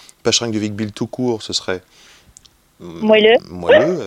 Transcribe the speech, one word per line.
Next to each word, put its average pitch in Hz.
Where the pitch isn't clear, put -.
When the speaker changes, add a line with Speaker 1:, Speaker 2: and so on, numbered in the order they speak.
Speaker 1:
Pacherinck 117
du 107
Vic 107
Bill 104
tout -
court, 120
ce -
serait, 92
mm, 175
Speaker 2:
Moelleux. 220
Speaker 1:
moelleux, 262